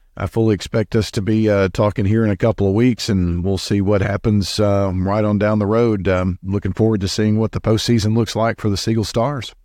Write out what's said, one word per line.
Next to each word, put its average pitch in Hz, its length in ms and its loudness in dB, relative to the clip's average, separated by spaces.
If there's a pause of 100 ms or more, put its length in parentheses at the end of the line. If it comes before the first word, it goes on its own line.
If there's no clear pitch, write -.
(160)
I 101 100 -6
fully 110 300 0
expect - 400 -4
us 107 160 0
to 110 100 -4
be, 107 260 0
uh, 98 200 2
talking 104 360 -2
here 110 200 2
in 107 80 2
a 95 40 -2
couple 107 300 0
of 98 80 2
weeks, 117 340 2
and 87 360 0
we'll 98 140 -2
see 101 220 -2
what 98 200 2
happens, 101 580 -2
uh, 101 340 2
right 98 320 0
on 104 140 0
down 107 220 0
the 101 60 0
road. 107 420 0
Um, 92 340 0
looking 95 300 -4
forward 110 300 2
to 98 60 -2
seeing 107 300 0
what 110 140 -2
the - 80 -6
postseason 110 560 2
looks 113 180 0
like 113 260 -2
for 110 100 -2
the 98 60 0
Siegel 113 280 0
Stars. 127 500 -4 (100)